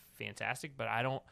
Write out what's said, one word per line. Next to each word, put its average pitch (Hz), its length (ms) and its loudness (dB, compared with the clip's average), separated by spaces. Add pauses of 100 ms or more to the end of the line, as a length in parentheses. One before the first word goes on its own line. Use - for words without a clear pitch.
(180)
fantastic, 117 600 -2
but 117 100 0
I 113 140 4
don't, 131 300 2